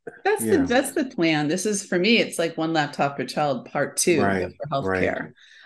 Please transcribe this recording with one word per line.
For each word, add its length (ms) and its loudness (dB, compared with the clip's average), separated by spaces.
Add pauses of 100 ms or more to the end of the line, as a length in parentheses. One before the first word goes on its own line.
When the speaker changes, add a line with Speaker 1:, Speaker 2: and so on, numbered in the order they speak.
(240)
Speaker 1:
that's 180 0
the, 100 0
Speaker 2:
yeah. 140 4
Speaker 1:
that's 280 2
the 120 0
plan. 420 0
This 180 -2
is, 200 -2
for 140 0
me, 180 4
it's 220 0
like 180 -2
one 160 -2
laptop 440 0
per 80 -4
child, 400 -2
part 320 -4
two 240 4
Speaker 2:
Right, 300 0
Speaker 1:
for 180 -10
healthcare. 500 0
Speaker 2:
right, 120 -10 (340)